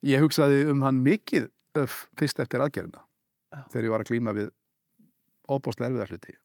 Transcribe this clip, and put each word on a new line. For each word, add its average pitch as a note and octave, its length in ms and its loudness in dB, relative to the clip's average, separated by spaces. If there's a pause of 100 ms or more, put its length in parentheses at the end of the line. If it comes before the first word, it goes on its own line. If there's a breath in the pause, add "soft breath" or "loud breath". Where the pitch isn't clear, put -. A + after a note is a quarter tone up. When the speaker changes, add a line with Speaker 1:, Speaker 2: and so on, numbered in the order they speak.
Speaker 1:
Ég C#3 220 4
hugsaði C#3+ 460 4
um C#3 100 2
hann C3 240 2
mikið, E3+ 440 0 (280)
öf, C3+ 220 -4 (180)
fyrst C#3+ 240 -2
eftir B2+ 240 -2
aðgerðina, - 380 -8 (480)
Speaker 2:
Já. C#3 180 -18
Speaker 1:
þegar A2+ 160 -4
ég A2+ 80 0
var A2 120 -2
að - 40 -20
glíma A#2 240 -2
við G#2 160 -4 (1000)
ofboðslega C3 440 -4
erfiða A2+ 160 -4
hluti. - 360 -14